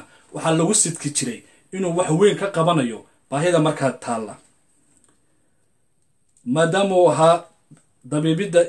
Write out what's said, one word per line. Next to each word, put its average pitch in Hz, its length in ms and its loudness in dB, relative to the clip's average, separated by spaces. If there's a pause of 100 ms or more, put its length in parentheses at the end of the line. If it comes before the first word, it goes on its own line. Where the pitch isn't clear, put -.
(320)
waxaa 160 240 -2
lagu 175 180 0
sidki 160 360 -2
jiray 117 300 -8 (320)
inuu 185 240 -4
wax 180 140 -2
weyn 175 260 4
ka 196 140 -6
qabanayo 156 480 0 (320)
baahida 165 280 0
markaa 147 340 0
taalla. 110 420 -8 (2000)
Maadaama 170 500 0
uu 175 140 6
ahaa 160 340 4 (600)
dabiibidda 160 640 0